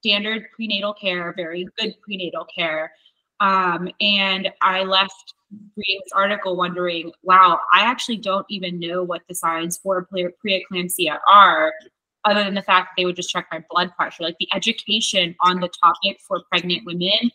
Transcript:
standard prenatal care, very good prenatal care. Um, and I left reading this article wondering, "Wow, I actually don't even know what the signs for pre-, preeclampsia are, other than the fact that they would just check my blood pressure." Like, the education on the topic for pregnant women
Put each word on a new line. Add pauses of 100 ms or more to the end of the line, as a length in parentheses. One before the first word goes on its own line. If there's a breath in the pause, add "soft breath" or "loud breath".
standard (100)
prenatal
care,
very (120)
good
prenatal
care. (480 soft breath)
Um, (100)
and (140)
I
left (160)
reading
this
article
wondering, (100)
"Wow, (140)
I
actually
don't
even
know
what
the
signs
for
pre-, (100)
preeclampsia (100)
are, (500)
other
than
the
fact
that
they
would
just
check
my
blood
pressure."
Like,
the
education
on
the (140)
topic
for (100)
pregnant
women